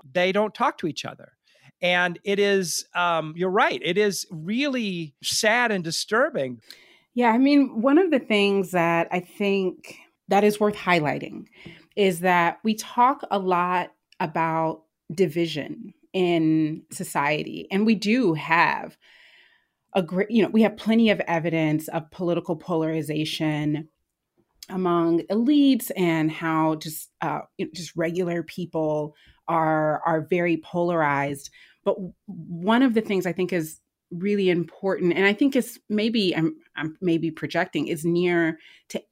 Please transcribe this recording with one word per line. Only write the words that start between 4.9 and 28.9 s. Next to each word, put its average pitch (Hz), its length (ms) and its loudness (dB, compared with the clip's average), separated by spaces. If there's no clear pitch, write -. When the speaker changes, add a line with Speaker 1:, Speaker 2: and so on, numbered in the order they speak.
Speaker 1:
sad 226 500 0
and 190 120 -2
disturbing. 165 760 -2
Speaker 2:
Yeah, 240 160 2
I 220 80 4
mean, 269 460 4
one 277 160 6
of 381 100 4
the 294 80 4
things 202 540 2
that 170 400 2
I 180 80 -2
think 196 760 -4
that 202 160 4
is 208 160 2
worth 208 160 2
highlighting 147 720 -2
is 190 260 2
that 175 420 2
we 220 100 0
talk 247 560 2
a 202 80 0
lot 180 540 0
about 160 640 -2
division 160 800 -2
in 160 680 2
society, - 800 -4
and 196 160 0
we 226 80 4
do 202 400 2
have 156 640 0
a 196 80 2
great, 180 280 -4
you 226 140 4
know, - 60 2
we 220 120 4
have 208 160 2
plenty 226 320 2
of 185 120 2
evidence 160 640 0
of 160 240 -8
political 175 440 -4
polarization 156 1300 -4
among 170 580 0
elites 262 680 2
and 165 360 0
how 160 440 0
just, 156 340 -12
uh, 151 200 -4
you 190 80 -6
know, - 80 -10
just 175 220 -14
regular 170 480 -2
people 156 720 -4